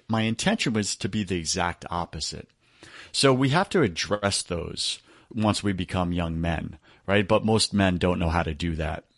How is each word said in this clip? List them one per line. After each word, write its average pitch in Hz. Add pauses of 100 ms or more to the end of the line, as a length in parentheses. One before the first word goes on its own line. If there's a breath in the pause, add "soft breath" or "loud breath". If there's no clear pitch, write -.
my 110
intention 120
was 107
to -
be 107
the 92
exact 85
opposite. 82 (640 loud breath)
So 139
we 131
have 175
to 180
address 101
those - (320 soft breath)
once 107
we 101
become 90
young 82
men, 82 (260 soft breath)
right? 98
But 107
most 107
men 95
don't 90
know 85
how 85
to 80
do 82
that. 78 (140)